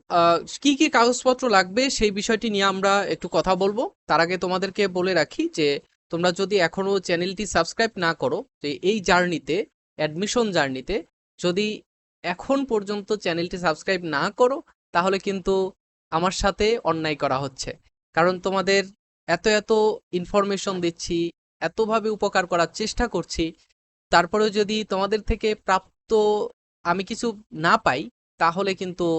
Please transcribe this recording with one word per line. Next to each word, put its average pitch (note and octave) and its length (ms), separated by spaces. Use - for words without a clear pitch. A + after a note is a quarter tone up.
আহ, E3+ 300
কি C#4+ 160
কি D#4 120
কাগজপত্র B3 600
লাগবে F#3+ 420
সেই G#3+ 200
বিষয়টি G#3+ 400
নিয়ে G3 140
আমরা G3 280
একটু F3+ 240
কথা F3+ 260
বলবো। G3+ 280
তার D#3 140
আগে E3+ 180
তোমাদেরকে F#3 500
বলে F3+ 260
রাখি D#3 340
যে D3+ 200
তোমরা F3 200
যদি G3 240
এখনো F#3+ 420
চ্যানেলটি F#3 480
সাবস্ক্রাইব F#3 500
না E3+ 180
করো, D3 240
তো - 80
এই G#3+ 180
জার্নিতে, F3 560
অ্যাডমিশন F3+ 540
জার্নিতে C#3 440
যদি F3+ 280
এখন F3 400
পর্যন্ত G#3 480
চ্যানেলটি F3+ 460
সাবস্ক্রাইব F3 460
না D3+ 260
করো, B3+ 280
তাহলে F#3+ 240
কিন্তু F#3+ 540
আমার E3+ 200
সাথে G3+ 340
অন্যায় D#3+ 380
করা C3+ 220
হচ্ছে। C#3 320
কারণ F3 260
তোমাদের F#3+ 420
এত F3 180
এত G#3+ 260
ইনফরমেশন G3 680
দিচ্ছি, E3+ 500
এতভাবে A3 480
উপকার G3+ 360
করার E3+ 280
চেষ্টা A3 340
করছি, E3 360
তারপরেও G#3 380
যদি G#3 340
তোমাদের G3+ 360
থেকে A3 340
প্রাপ্ত - 560
আমি F3+ 200
কিছু G#3+ 380
না E3 240
পাই, C#3+ 240
তাহলে F3 340
কিন্তু F3+ 320